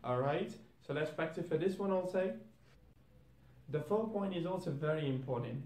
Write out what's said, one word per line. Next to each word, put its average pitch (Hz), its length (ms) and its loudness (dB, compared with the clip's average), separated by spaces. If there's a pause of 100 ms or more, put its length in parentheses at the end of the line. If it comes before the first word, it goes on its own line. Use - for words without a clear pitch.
all 123 160 0
right? 156 320 2 (340)
So - 80 -4
let's 147 180 0
practice 165 360 -2
for 156 100 2
this 185 200 2
one 196 140 0
also. 185 420 2 (1400)
The 143 100 0
fourth 220 320 2
point 196 240 0
is 165 100 0
also 180 260 -2
very 151 360 0
important, 127 580 -2